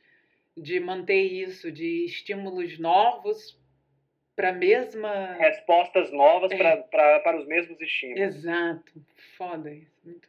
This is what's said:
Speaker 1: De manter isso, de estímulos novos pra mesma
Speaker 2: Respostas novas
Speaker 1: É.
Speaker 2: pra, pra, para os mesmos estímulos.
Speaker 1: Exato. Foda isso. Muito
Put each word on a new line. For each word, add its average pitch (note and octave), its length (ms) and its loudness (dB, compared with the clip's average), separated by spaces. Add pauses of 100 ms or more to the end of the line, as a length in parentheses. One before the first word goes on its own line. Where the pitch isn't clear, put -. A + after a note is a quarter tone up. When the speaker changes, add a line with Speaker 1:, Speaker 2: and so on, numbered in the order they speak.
(560)
Speaker 1:
De E3 220 -6
manter F#3 420 -2
isso, F#3 520 -6
de E3+ 320 -6
estímulos F3+ 760 -10
novos G#3 840 0 (760)
pra F#3 160 0
mesma G3+ 840 0
Speaker 2:
Respostas E3 800 2
novas E3+ 400 4
Speaker 1:
É. F#3+ 40 -6
Speaker 2:
pra, E3 200 4
pra, D3+ 440 4
para E3 160 0
os D3 80 -8
mesmos E3 360 -4
estímulos. C#3 400 -8
Speaker 1:
Exato. E3+ 720 -6 (440)
Foda E3 380 -10
isso. D#3 300 -20
Muito E3+ 240 -20